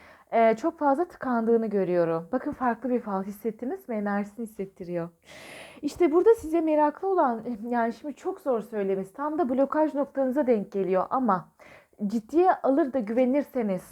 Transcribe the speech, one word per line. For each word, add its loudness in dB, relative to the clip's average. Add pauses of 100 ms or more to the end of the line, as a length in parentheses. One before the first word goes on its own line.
(320)
e, 4
çok -4
fazla 2
tıkandığını 0
görüyorum. 0
Bakın -2
farklı -2
bir 2
fal -4
hissettiniz -8
mi? -6
Enerjisini -4
hissettiriyor. -8 (720)
İşte 0
burada 6
size -2
meraklı 2
olan, 2 (260)
yani 0
şimdi -10
çok -8
zor -2
söylemesi, -4
tam -6
da 0
blokaj 0
noktanıza 0
denk 0
geliyor 0
ama 0 (580)
ciddiye 2
alır 0
da -2
güvenirseniz 0